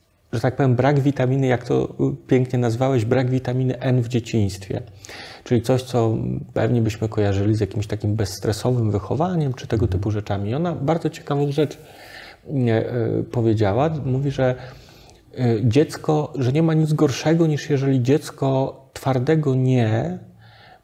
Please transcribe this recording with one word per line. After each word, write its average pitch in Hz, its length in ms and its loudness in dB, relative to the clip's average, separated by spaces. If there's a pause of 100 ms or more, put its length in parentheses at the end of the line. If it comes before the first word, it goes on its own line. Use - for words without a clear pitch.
(340)
że 117 60 -4
tak 127 160 -2
powiem, 127 200 2
brak 135 240 4
witaminy, 135 480 0
jak 123 160 0
to 131 320 -2 (320)
pięknie 127 320 2
nazwałeś, 123 460 2
brak 123 240 2
witaminy 127 500 -2
N 127 220 2
w 113 60 -4
dzieciństwie. 110 760 -2 (640)
Czyli 120 180 0
coś, 127 220 0
co 113 340 0 (360)
pewnie 123 280 2
byśmy 110 280 -2
kojarzyli 101 460 0
z 107 40 -2
jakimś 107 280 -2
takim 104 280 -2
bezstresowym 110 760 -2
wychowaniem 139 640 -2
czy - 140 -12
tego 95 200 0
typu 95 240 -2
rzeczami. 101 380 -4
I 120 60 -2
ona 170 160 -2
bardzo 156 380 -2
ciekawą 143 420 -2
rzecz, 147 260 -2 (720)
e, 123 240 0
e, 110 520 0
powiedziała. 113 680 2 (160)
Mówi, 135 260 0
że, 127 240 0 (840)
e, 120 320 2
dziecko, 151 680 2
że 127 160 0
nie 156 120 2
ma 160 100 4
nic 156 200 2
gorszego, 156 540 2
niż 147 220 -2
jeżeli 135 340 2
dziecko 135 760 0 (120)
twardego 139 640 0
"nie" 127 640 2 (640)